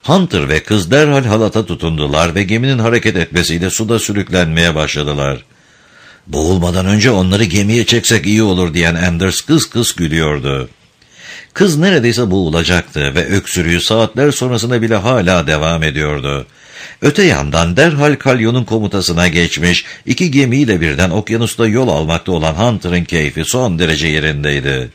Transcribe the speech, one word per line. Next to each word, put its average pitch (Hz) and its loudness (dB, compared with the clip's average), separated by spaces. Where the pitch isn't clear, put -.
Hunter 127 0
ve 78 2
kız 95 0
derhal 143 4
halata 107 0
tutundular 80 -2
ve 98 0
geminin 120 0
hareket 113 0
etmesiyle 87 0
suda 113 -2
sürüklenmeye 85 0
başladılar. 73 -4
"Boğulmadan 87 0
önce 107 2
onları 98 2
gemiye 104 0
çeksek 113 0
iyi 107 2
olur." 90 0
diyen 85 2
Anders 87 0
kıs - 0
kıs 117 -2
gülüyordu. 73 -2
Kız 175 2
neredeyse 120 2
boğulacaktı 82 0
ve 82 0
öksürüğü 87 0
saatler 113 0
sonrasında 120 -2
bile 113 0
hala 92 2
devam 80 0
ediyordu. 71 -4
Öte 202 2
yandan 85 0
derhal 147 2
kalyonun 120 0
komutasına 92 0
geçmiş, 85 0
iki 165 0
gemiyle 127 2
birden 82 0
okyanusta 113 -2
yol 117 2
almakta 80 -2
olan 80 0
Hunter'ın 87 0
keyfi 78 -2
son 117 -2
derece 80 0
yerindeydi. 71 -2